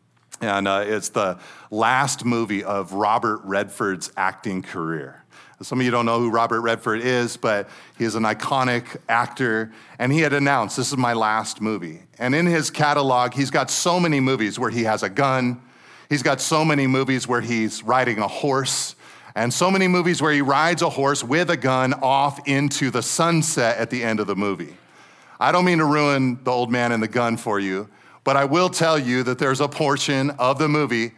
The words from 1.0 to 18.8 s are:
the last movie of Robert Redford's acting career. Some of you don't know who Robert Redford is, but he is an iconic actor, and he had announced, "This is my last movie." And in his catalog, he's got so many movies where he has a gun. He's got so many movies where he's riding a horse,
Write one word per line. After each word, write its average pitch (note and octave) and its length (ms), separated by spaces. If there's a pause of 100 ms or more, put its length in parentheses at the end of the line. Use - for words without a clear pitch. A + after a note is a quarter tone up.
the F#2+ 280 (320)
last B2 540
movie A2 400
of F#2+ 280
Robert G#2+ 520
Redford's G2 720
acting F#2 460
career. D#2+ 600 (400)
Some B2+ 160
of B2+ 60
you B2 60
don't A#2+ 160
know A#2 120
who A#2+ 120
Robert A2+ 320
Redford A2+ 400
is, B2 340
but G#2 320 (300)
he A#2+ 60
is A2 100
an A2 80
iconic A#2+ 760 (140)
actor, A2+ 600 (280)
and B2+ 120
he D#3 100
had D3+ 120
announced, C#3 460
"This B2 120
is C#3+ 60
my B2 160
last A2 480
movie." F#2 400 (180)
And B2 160
in E3+ 120
his E3 240
catalog, C3+ 640
he's C3+ 160
got C#3 200
so F3 300
many D#3 200
movies A2+ 380
where A#2+ 120
he A2+ 140
has G#2+ 180
a G2 80
gun. B2+ 500 (480)
He's C#3+ 140
got C#3 180
so D#3 240
many C#3+ 220
movies C3 420
where B2 140
he's A2 400
riding A#2+ 380
a G#2 60
horse, C3+ 680 (400)